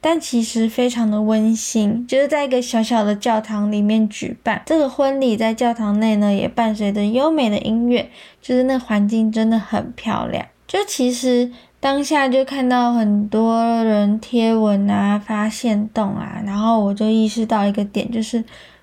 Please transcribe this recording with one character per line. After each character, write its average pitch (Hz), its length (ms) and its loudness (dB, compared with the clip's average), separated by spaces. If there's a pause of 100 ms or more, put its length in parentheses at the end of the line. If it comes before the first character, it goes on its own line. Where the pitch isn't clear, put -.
但 320 180 0
其 233 220 -2
实 226 260 0
非 247 220 0
常 233 200 0
的 214 120 0
温 220 340 2
馨， 226 500 -2
就 269 140 0
是 285 80 2
在 294 160 0
一 269 40 -4
个 247 120 2
小 240 220 0
小 220 200 0
的 208 140 0
教 220 240 0
堂 208 320 -2
里 208 80 0
面 214 260 2
举 220 360 -8
办。 214 240 -2
这 320 100 2
个 294 100 2
婚 269 320 0
礼 247 160 2
在 220 200 0
教 233 180 0
堂 208 260 -2
内 220 180 2
呢， 208 140 2
也 196 160 0
伴 226 300 -2
随 208 160 -2
着 208 140 -2
优 262 240 2
美 285 180 0
的 208 120 0
音 233 280 0
乐， 240 220 0 (320)
就 254 120 -2
是 254 100 2
那 262 140 0
环 208 300 0
境 220 240 0
真 220 160 0
的 226 100 2
很 208 340 -4
漂 - 340 -4
亮。 - 180 -6 (220)
就 403 180 -2
其 254 260 -2
实 247 400 0 (300)
当 277 240 0
下 277 240 2
就 262 160 2
看 269 240 -2
到 247 240 2
很 208 380 2
多 226 340 2 (180)
人 214 380 2
贴 226 340 0
文 208 360 2
啊， 202 280 2
发 214 300 -4
限 214 400 -2
动 208 280 -2
啊， - 280 -8
然 202 100 -6
后 220 300 2
我 202 80 0
就 214 160 0
意 220 180 4
识 220 200 -2
到 208 180 0
一 202 80 0
个 208 100 -2
点， 202 280 -4
就 226 120 -2
是， 226 220 -4 (380)